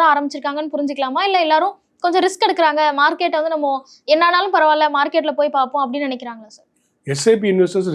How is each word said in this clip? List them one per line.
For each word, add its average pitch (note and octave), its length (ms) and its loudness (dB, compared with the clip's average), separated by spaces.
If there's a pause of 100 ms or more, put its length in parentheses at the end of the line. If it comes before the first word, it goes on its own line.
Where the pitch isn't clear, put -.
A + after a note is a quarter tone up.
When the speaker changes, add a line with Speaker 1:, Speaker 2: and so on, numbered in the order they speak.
Speaker 1:
தான் D#4 100 6
ஆரம்பிச்சிருக்காங்கன்னு C#4+ 600 -4
புரிஞ்சுக்கலாமா? C#4 500 -4
இல்ல F#4+ 160 0
எல்லாரும் D#4+ 340 2 (240)
கொஞ்சம் F4 240 0
ரிஸ்க் F#4 260 0
எடுக்கிறாங்க, D#4 340 2 (180)
மார்க்கெட்டை E4 400 0
வந்து D#4+ 80 -2
நம்ம C#4 360 -4 (200)
என்ன D#4 220 2
ஆனாலும் F4+ 280 0
பரவாயில்ல, D4+ 320 4 (120)
மார்க்கெட்ல D4+ 360 0
போய் D4 140 0
பார்ப்போம் C#4 340 -2
அப்படின்னு C#4 260 -4
நினைக்கிறாங்களா A#3 380 -12
சார்? - 200 -20 (360)
Speaker 2:
எஸ் C#3 260 -2
ஐ A3 100 6
பி G3+ 120 0
இன்வெஸ்டர்ஸ் F#3 440 2